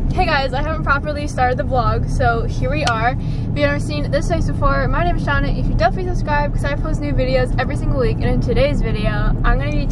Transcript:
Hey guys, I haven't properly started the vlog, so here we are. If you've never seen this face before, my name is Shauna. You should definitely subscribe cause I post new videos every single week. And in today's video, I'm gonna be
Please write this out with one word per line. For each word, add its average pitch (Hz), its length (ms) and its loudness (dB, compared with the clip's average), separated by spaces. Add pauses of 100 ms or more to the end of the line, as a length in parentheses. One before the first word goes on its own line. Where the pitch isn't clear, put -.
Hey - 260 0
guys, 277 260 0
I 269 100 -2
haven't 311 200 -2
properly 294 440 -2
started 247 320 0
the 277 40 -4
vlog, 226 460 0
so 240 340 2
here - 280 -2
we 285 140 0
are. 233 280 2
If - 340 -2
you've - 100 -2
never 285 240 2
seen - 300 -2
this - 180 0
face 320 180 0
before, 269 420 2
my 285 160 0
name 349 120 0
is - 100 -2
Shauna. 277 300 0
You - 80 -2
should - 140 0
definitely 370 320 0
subscribe 294 420 0
cause - 120 0
I 285 100 -2
post 302 260 -2
new 294 120 -2
videos 254 460 2
every 254 180 -2
single - 240 0
week. 226 160 2
And - 100 -2
in 247 140 2
today's 277 420 2
video, - 280 0
I'm - 480 2
gonna - 140 -2
be - 180 0